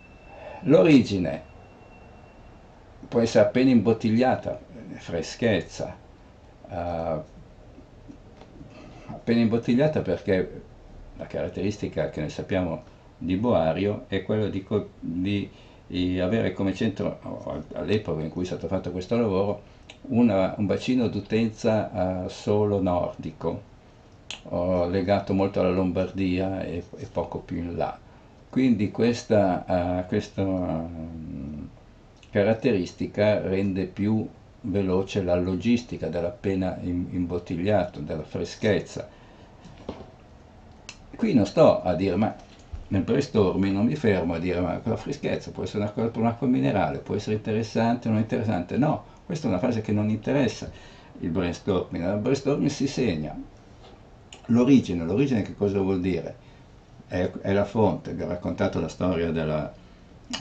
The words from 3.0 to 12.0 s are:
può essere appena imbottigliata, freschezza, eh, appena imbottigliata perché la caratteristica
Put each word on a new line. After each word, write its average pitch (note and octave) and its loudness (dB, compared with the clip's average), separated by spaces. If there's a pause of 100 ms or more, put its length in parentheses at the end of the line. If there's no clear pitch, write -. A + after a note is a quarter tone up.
può A#2+ 2
essere A2 6
appena C3 4
imbottigliata, A2+ 4 (360)
freschezza, - -2 (720)
eh, E2 -4 (1800)
appena - 0
imbottigliata A#2 4
perché - 0 (540)
la - -10
caratteristica D#2+ -4